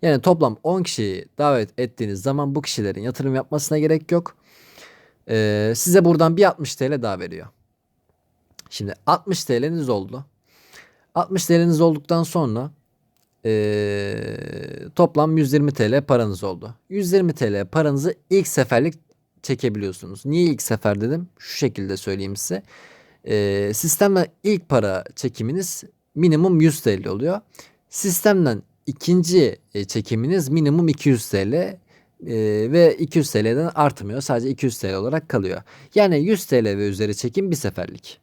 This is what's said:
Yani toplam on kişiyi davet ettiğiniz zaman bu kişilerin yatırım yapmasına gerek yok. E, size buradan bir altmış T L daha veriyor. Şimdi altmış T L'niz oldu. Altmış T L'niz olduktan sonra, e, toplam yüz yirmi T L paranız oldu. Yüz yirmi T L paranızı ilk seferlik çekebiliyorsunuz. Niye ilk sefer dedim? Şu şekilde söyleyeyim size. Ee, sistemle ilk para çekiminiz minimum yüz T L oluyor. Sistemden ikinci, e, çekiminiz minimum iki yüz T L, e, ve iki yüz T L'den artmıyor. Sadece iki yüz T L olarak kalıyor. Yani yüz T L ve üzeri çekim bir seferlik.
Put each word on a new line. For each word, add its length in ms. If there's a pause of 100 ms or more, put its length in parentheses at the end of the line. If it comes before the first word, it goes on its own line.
Yani 200
toplam 420
on 200
kişiyi 420 (120)
davet 420
ettiğiniz 420
zaman 340
bu 60
kişilerin 400
yatırım 340
yapmasına 440
gerek 320
yok. 240 (960)
E, 460
size 300
buradan 320
bir 60
altmış 320
T 160
L 100
daha 180
veriyor. 280 (1200)
Şimdi 240 (120)
altmış 380
T 180
L'niz 280
oldu. 360 (920)
Altmış 300
T 140
L'niz 220
olduktan 420
sonra, 480 (760)
e, 720 (800)
toplam 420
yüz 160
yirmi 180
T 200
L 100
paranız 420
oldu. 320 (140)
Yüz 240
yirmi 200
T 200
L 120
paranızı 500 (140)
ilk 180
seferlik 460 (500)
çekebiliyorsunuz. 840
Niye 180
ilk 180
sefer 400
dedim? 360
Şu 200
şekilde 400
söyleyeyim 380
size. 280 (640)
Ee, 460
sistemle 580 (120)
ilk 260
para 340 (120)
çekiminiz 680 (320)
minimum 460
yüz 200
T 220
L 40
oluyor. 340 (480)
Sistemden 720 (240)
ikinci, 720 (140)
e, 120
çekiminiz 640
minimum 380
iki 220
yüz 200
T 220
L, 20
e, 240 (960)
ve 280
iki 200
yüz 120
T 120
L'den 320
artmıyor. 460
Sadece 280
iki 160
yüz 140
T 120
L 40
olarak 340
kalıyor. 320 (340)
Yani 240
yüz 260
T 180
L 140
ve 100
üzeri 280
çekim 360
bir 40
seferlik. 680